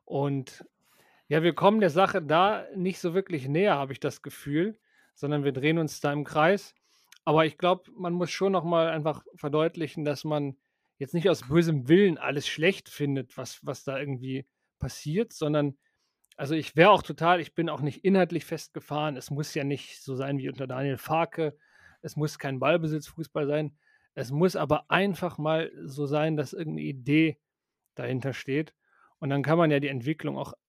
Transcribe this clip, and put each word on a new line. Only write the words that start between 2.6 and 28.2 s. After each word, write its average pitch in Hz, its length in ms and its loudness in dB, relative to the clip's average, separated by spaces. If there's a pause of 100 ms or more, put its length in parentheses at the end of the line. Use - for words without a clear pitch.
nicht 180 240 -4
so 170 140 -4
wirklich 170 360 -4
näher, 170 280 2
hab 139 140 -4
ich 127 80 -12
das - 220 -6
Gefühl, 156 580 -4 (360)
sondern 147 280 -2
wir 139 80 0
drehen 147 260 0
uns 156 220 -2
da 143 140 -2
im 147 100 -4
Kreis. 175 500 2 (520)
Aber 160 200 6
ich 151 120 -4
glaub, 180 360 0
man 175 200 -6
muss 180 180 -2
schon 190 220 0
noch 165 100 2
mal 165 260 2
einfach 156 360 -4 (100)
verdeutlichen, 156 680 -2
dass 147 180 -4
man 147 320 -2 (420)
jetzt 135 160 -10
nicht 175 160 2
aus 151 200 0
bösem 156 400 4
Willen 180 280 8
alles 135 300 -4
schlecht 180 400 0
findet, 139 500 -4
was, 127 280 -12
was 139 180 -8
da 135 160 -6
irgendwie 131 480 -8 (320)
passiert, 156 540 -4
sondern, 147 440 0 (600)
also 151 180 -4
ich - 220 -6
wär 190 140 10
auch 190 120 6
total, 170 380 0
ich - 140 -10
bin 170 120 0
auch 143 140 -6
nicht 147 240 -4
inhaltlich 175 400 2
festgefahren. 151 720 -6
Es - 140 -12
muss 147 240 -6
ja 143 100 -4
nicht - 360 -8
so 135 140 -10
sein 135 220 -4
wie 139 120 -6
unter 135 180 -8
Daniel 131 300 -4
Farke. 160 600 -2 (440)
Es - 140 -12
muss 147 240 -4
kein 135 200 -4
Ballbesitzfußball 156 880 -2
sein. 151 300 -2 (360)
Es 127 180 -8
muss 170 240 2
aber 147 340 0
einfach 180 480 0
mal 160 340 0 (120)
so 147 220 -6
sein, 151 320 0
dass 135 160 -4
irgendeine 156 340 -6
Idee 147 520 2 (560)
dahinter 127 380 -4